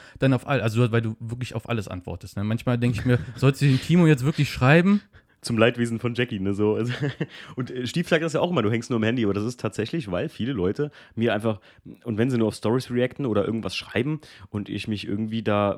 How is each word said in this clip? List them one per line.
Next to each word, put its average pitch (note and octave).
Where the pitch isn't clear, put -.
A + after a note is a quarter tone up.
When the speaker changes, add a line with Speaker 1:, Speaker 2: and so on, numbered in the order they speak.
Speaker 1:
dann C3
auf -
all-, C3+
also A2+
weil A#2
du A2+
wirklich A#2+
auf -
alles G#2
antwortest, F2+
ne? G2+
Manchmal A#2
denk A#2+
ich -
mir, B2
<laughs> -
sollst -
du C#3+
den C3
Timo E3+
jetzt C#3
wirklich C#3+
schreiben? F3
Speaker 2:
Zum A#2
Leidwesen A#2
von A#2+
Jackie, A2
ne, G2
so. G#2
Also, A2+
<laughs> -
und, B2+
äh, B2+
Stief E3+
sagt D#3+
das D#3
ja D#3
auch F3
immer, D3
du G#2
hängst A#2
nur A#2+
am A2
Handy, A#2
aber G2
das G2+
ist B2
tatsächlich, A2
weil F#2+
viele B2+
Leute G#2+
mir A2+
einfach, G#2+
und A2+
wenn B2+
sie A#2+
nur A2
auf G#2
Stories B2
reacten B2
oder G2+
irgendwas G2+
schreiben D3
und G#2
ich -
mich G#2+
irgendwie A2
da, G#2